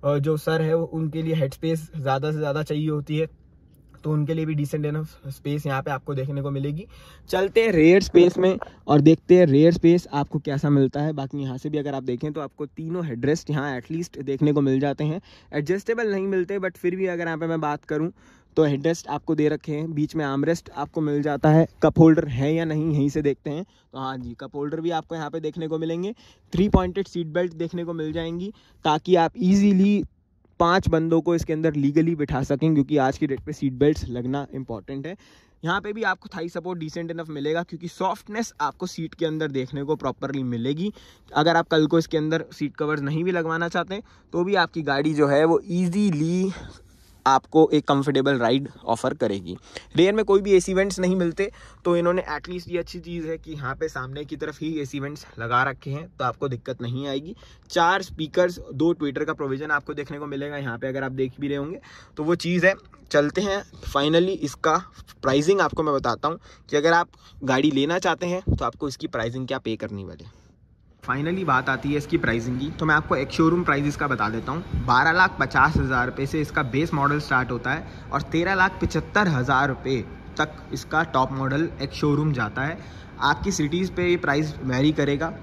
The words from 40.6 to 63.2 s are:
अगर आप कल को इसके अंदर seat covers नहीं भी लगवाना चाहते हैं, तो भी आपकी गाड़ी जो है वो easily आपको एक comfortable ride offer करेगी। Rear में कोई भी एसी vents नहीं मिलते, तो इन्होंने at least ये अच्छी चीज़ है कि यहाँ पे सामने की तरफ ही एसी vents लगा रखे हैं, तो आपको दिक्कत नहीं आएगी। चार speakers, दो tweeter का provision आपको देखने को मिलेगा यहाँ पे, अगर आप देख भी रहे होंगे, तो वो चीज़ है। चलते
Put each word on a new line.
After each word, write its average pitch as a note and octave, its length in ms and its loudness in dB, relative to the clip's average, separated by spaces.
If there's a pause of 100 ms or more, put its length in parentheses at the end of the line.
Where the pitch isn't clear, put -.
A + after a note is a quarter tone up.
अगर D#3 240 4
आप E3 120 0
कल D#3 180 4
को D#3+ 120 4
इसके D#3+ 200 -2
अंदर D#3 340 -2
seat C#3+ 240 -6
covers D3+ 240 -2
नहीं D3+ 240 -2
भी F#3 80 0
लगवाना E3 360 -2
चाहते F3 260 -4
हैं, G#3+ 80 -8 (300)
तो E3+ 120 0
भी G3 120 0
आपकी E3+ 260 0
गाड़ी C#3+ 320 0
जो D3 140 6
है C#3+ 160 6
वो E3 160 4 (100)
easily F3+ 800 2 (760)
आपको C#3+ 460 6
एक D3+ 160 2
comfortable C#3 500 2
ride B2 300 2 (160)
offer A#2 300 -2
करेगी। F#2+ 420 -4 (400)
Rear F#3 180 4
में A3 100 0
कोई G3 160 4
भी G3+ 120 2
एसी F#3 220 4
vents F#3+ 260 0
नहीं F#3 160 2
मिलते, F3+ 340 -2 (340)
तो F3 120 4
इन्होंने F3 280 2 (140)
at C#3+ 100 -14
least F3+ 200 -10
ये F3 100 -4
अच्छी E3+ 220 -8
चीज़ E3+ 260 -10
है D#3+ 120 -6
कि D#3 140 -16
यहाँ C3+ 220 -8
पे D#3+ 140 -6
सामने C3+ 360 -10
की D3 120 -12
तरफ D3 240 -10
ही D#3 200 -4
एसी C#3 200 -8
vents C#3+ 260 -10 (120)
लगा A#2+ 240 0
रखे C3+ 280 -4
हैं, D3+ 180 -8 (100)
तो - 60 -4
आपको B2+ 240 -4
दिक्कत B2 340 -8
नहीं B2+ 240 -6
आएगी। C#3+ 300 -8 (340)
चार F3+ 320 2
speakers, F3 580 -2 (140)
दो D#3+ 180 2
tweeter D3 320 -4
का D#3 80 -6
provision D3 380 -6
आपको D3 240 -2
देखने C#3+ 240 -10
को D3 80 -10
मिलेगा C#3+ 300 -8
यहाँ B2+ 220 -8
पे, C3 80 -8
अगर C3+ 180 -4
आप C3+ 80 -6
देख C3 280 -2
भी C#3+ 80 -4
रहे C#3+ 80 -4
होंगे, D3 240 -8 (360)
तो D3+ 80 -6
वो E3 100 2
चीज़ F3 320 0
है। F#3+ 80 4 (360)
चलते D3 300 2